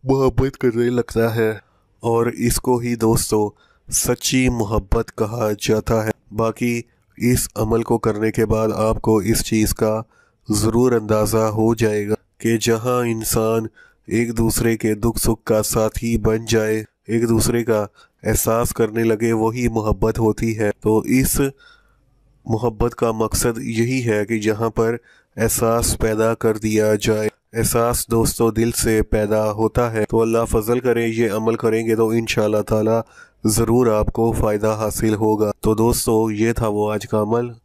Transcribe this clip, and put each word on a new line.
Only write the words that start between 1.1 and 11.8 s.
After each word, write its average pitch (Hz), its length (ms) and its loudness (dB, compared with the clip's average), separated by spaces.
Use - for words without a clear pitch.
है 110 200 0
और 117 260 2
इसको 120 500 0
ही 120 180 -4
दोस्तों 110 520 2
सच्ची 127 640 0
मोहब्बत 110 600 -2
कहा 110 400 -2
जाता 110 420 0
है। 107 100 -2
बाकी 113 420 -2
इस 120 300 0
अमल 113 260 0
को 113 160 0
करने 107 320 0
के 110 160 2
बाद 110 240 0
आपको 110 520 2
इस 110 200 0
चीज़ 107 300 0
का 110 300 0
ज़रूर 113 460 2
अंदाज़ा 107 560 2
हो 110 280 2
जाएगा 107 380 0